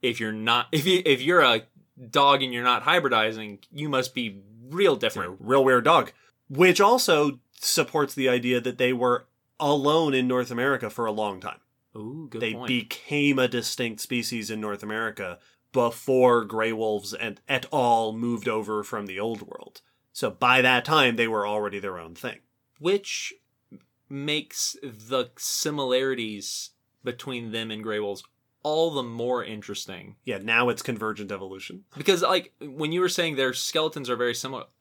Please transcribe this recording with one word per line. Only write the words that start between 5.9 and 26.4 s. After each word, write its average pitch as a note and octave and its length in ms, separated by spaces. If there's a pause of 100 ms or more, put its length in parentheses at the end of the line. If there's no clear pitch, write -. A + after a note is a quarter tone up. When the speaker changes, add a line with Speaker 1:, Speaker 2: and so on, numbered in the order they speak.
Speaker 1:
which F3+ 320
also E3 580 (220)
supports D3 540
the C3 140
idea B2 320
that B2 180
they B2+ 140
were A#2+ 340 (340)
alone D3 540
in B2+ 120
North B2+ 240
America B2 400
for A#2 160
a G#2+ 60
long G#2 260
time. - 220 (340)
Speaker 2:
Ooh, C3 360
good A2+ 100
Speaker 1:
They A2+ 140
Speaker 2:
point. A#2+ 120
Speaker 1:
became C3+ 720
a B2+ 80
distinct A#2 540
species A2+ 500
in G#2+ 100
North G#2 220
America G#2+ 560 (340)
before A#2+ 720
gray A2 280
wolves G#2+ 420
and A2 340
et C3 240
al A#2 400
moved A#2 360
over G#2+ 340
from G#2 240
the F#2+ 140
old A2 220
world. - 400 (300)
So A2+ 180
by B2+ 320
that B2 220
time, C#3 320
they A#2 120
were G#2+ 180
already G#2 320
their F#2 200
own E2+ 180
thing. A#2 220 (420)
Speaker 2:
Which G3 540 (720)
makes D3 760
the B2 540
similarities B2+ 1300 (340)